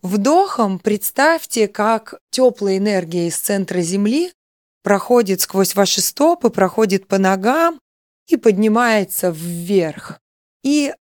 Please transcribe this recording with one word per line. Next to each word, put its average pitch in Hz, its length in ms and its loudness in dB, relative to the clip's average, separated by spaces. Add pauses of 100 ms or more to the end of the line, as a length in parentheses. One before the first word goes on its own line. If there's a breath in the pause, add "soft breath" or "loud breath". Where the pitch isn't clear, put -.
вдохом 214 800 0
представьте, 226 880 0
как 214 520 -4 (120)
теплая 214 460 2
энергия 180 500 -2
из 165 100 -6
центра 190 440 -2
Земли 208 520 -2 (500)
проходит 196 580 0
сквозь - 340 0
ваши 196 260 0
стопы, 320 480 0
проходит 196 580 0
по 196 100 -2
ногам 233 640 0 (480)
и - 80 0
поднимается 214 920 2
вверх. 170 920 -4 (440)
И 285 380 0